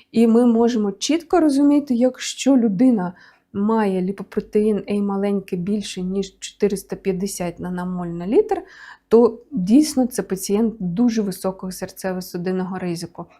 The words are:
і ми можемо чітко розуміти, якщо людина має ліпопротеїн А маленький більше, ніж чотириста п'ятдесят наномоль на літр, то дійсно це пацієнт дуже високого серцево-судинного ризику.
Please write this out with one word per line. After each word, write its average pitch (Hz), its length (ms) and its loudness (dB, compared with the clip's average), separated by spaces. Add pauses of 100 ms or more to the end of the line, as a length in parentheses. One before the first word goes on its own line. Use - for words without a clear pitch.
(120)
і 226 140 4
ми 226 200 6
можемо 226 460 2
чітко 330 480 0
розуміти, 285 540 2
якщо 254 640 0
людина 214 560 2 (400)
має 202 500 0
ліпопротеїн 202 840 -2
А 202 60 -4
маленький 202 640 -2
більше, 202 440 -4
ніж 190 360 -6
чотириста - 580 -4
п'ятдесят 180 640 -6
наномоль 180 460 -6
на 170 200 -8
літр, 370 360 0 (460)
то 233 300 4 (140)
дійсно 254 540 2
це 220 160 -4
пацієнт 202 560 -2
дуже 220 440 0
високого 190 480 -6
серцево-судинного 185 1080 -6
ризику. 175 480 -8 (140)